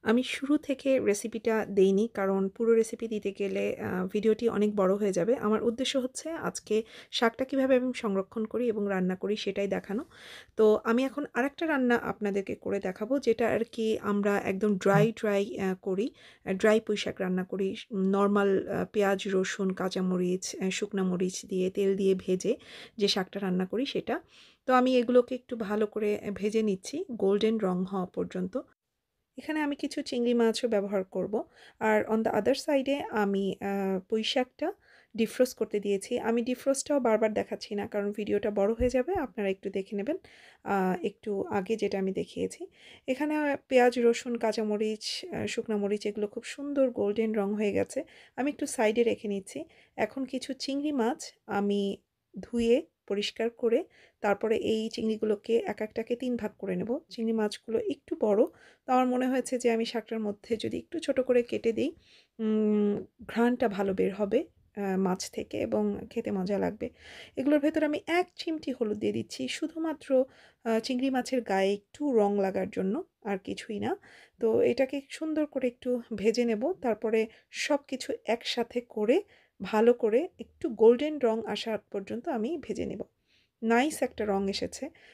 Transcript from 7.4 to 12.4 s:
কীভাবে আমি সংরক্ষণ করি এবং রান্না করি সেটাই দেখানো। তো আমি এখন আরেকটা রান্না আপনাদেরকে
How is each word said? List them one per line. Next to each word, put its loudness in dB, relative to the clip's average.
কীভাবে 2
আমি 2
সংরক্ষণ -2
করি -2
এবং 0
রান্না 0
করি -2
সেটাই -2
দেখানো। -4
তো 6
আমি 2
এখন -4
আরেকটা -2
রান্না 4
আপনাদেরকে -2